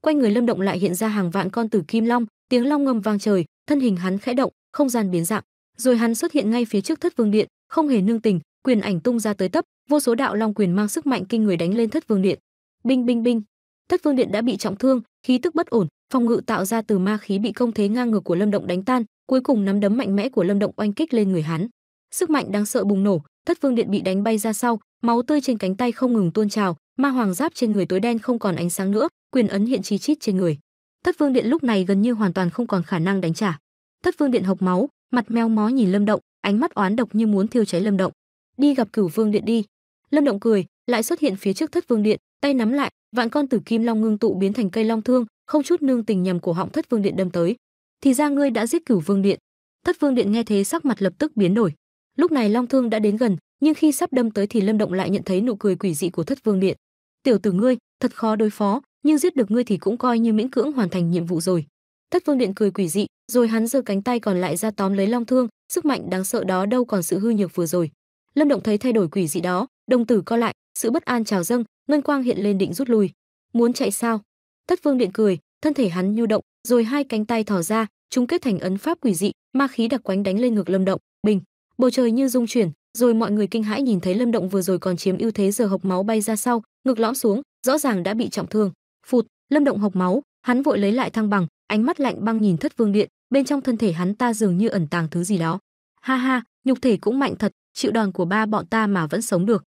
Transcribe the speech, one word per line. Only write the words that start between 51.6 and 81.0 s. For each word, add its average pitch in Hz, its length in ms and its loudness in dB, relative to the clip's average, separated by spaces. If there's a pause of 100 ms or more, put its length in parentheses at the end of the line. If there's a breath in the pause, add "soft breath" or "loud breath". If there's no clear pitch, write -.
Lúc 339 140 2
này 240 180 2
long 240 180 0
thương 247 220 2
đã 214 100 0
đến 208 180 2
gần, 220 200 0 (220)
nhưng 302 140 4
khi 302 180 2
sắp - 220 -2
đâm 240 180 0
tới 202 160 -2
thì 214 140 0
Lâm 214 160 2
Động 208 160 -2
lại 185 160 -2
nhận 196 140 -2
thấy 190 180 0
nụ 233 140 0
cười 196 200 0
quỷ 180 180 -2
dị 165 160 -4
của 175 140 -4
Thất 262 200 -6
Vương 208 160 0
Điện. 190 180 0 (460)
"Tiểu 240 140 4
tử 196 140 -2
ngươi, 233 260 2 (220)
thật 247 160 -4
khó 220 200 0
đối 214 140 2
phó, 208 320 -2 (220)
nhưng 302 140 4
giết 349 180 0
được 226 160 0
ngươi 240 120 2
thì 208 140 -2
cũng 220 200 -2
coi 240 220 0
như 226 140 2
miễn 240 160 0
cưỡng 269 220 0
hoàn 233 180 0
thành 170 220 0
nhiệm 175 140 0
vụ 170 160 -2
rồi." 170 240 0 (460)
Thất 359 140 0
Vương 285 120 2
Điện 202 180 0
cười 202 160 0
quỷ 185 160 -2
dị, 190 180 -2 (260)
rồi 233 160 4
hắn 226 200 0
giơ 262 140 0
cánh 196 200 -2
tay 240 180 -2
còn 190 220 0
lại 170 160 -2
ra 220 140 -4
tóm 196 220 -2
lấy 196 140 0
long 240 180 -2
thương, 254 220 2 (260)
sức 339 120 -2
mạnh 247 240 -2
đáng 185 140 -2
sợ 208 200 -4
đó 185 220 0
đâu 247 200 0
còn 196 180 -2
sự 180 160 -2
hư 220 100 0
nhược 202 260 0
vừa 175 100 0
rồi. 170 260 -2 (440)
Lâm 294 120 4
Động 226 160 0
thấy 208 140 2
thay 247 160 -2
đổi 202 140 2
quỷ 175 200 -2
dị 165 140 -4
đó, 180 260 0 (240)
đồng 240 140 4
tử 220 200 2
co 233 120 -2
lại, 233 160 0 (260)
sự 226 120 -2
bất 311 140 -2
an 233 200 -2
trào 190 180 0
dâng, 240 200 0 (240)
ngân 285 140 2
quang 277 220 -2
hiện 240 200 0
lên 202 140 2
định 180 160 -2
rút 262 160 -4
lui. 214 220 2 (420)
"Muốn 233 200 2
chạy 233 180 -2
sao?" 226 300 -2 (460)
Thất - 160 0
Vương 277 140 2
Điện 220 160 0
cười, 202 240 2 (240)
thân 302 120 0
thể 247 160 0
hắn 185 260 -2
nhu 233 100 0
động, 214 180 0 (240)
rồi 240 160 4
hai 277 200 -2
cánh 220 220 -4
tay 226 180 0
thò 202 180 -2
ra, 214 260 -2 (220)
chúng 247 180 0
kết 349 140 0
thành 196 180 -2
ấn 185 180 -4
pháp 302 240 -4
quỷ 220 120 2
dị, 180 180 -2 (220)
ma 269 140 2
khí 226 200 -2
đặc 254 160 -4
quánh 196 200 -2
đánh 196 160 -2
lên 240 160 2
ngực 190 140 -2
Lâm 190 160 0
Động. 190 140 0 (240)